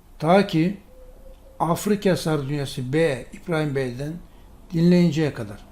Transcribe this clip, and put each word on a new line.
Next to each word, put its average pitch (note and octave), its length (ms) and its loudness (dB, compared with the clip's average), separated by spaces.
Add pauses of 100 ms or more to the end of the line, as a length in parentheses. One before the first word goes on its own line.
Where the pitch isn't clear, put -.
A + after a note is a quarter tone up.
(180)
Ta F#3+ 280 4
ki F3 320 0 (840)
Afrika F3+ 560 0
sardunyası C#3 760 -4
B D3 400 0
İbrahim D#3 420 -4
Bey'den C3+ 380 -6 (600)
dinleyinceye E3 640 4
kadar. G#2 380 -12